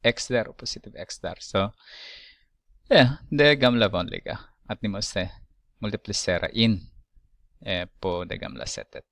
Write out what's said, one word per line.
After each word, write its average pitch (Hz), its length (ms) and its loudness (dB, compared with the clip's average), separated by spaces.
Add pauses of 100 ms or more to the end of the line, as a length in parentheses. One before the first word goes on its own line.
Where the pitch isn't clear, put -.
x - 260 -2
där 120 200 0
och - 80 -18
positiv - 400 -12
x - 220 -14
där. 87 220 -8
Så 98 320 -2 (1160)
ja, 139 280 6 (140)
det 147 180 6
är 147 60 8
gamla 120 340 4
vanliga, 90 520 -4 (260)
att - 160 -8
ni 107 60 -4
måste 98 420 -4 (480)
multiplicera 98 720 -2
in, 113 320 4 (800)
eh, 90 280 -6 (120)
på 90 240 -4
det - 120 -10
gamla - 300 -10
sättet. - 460 -12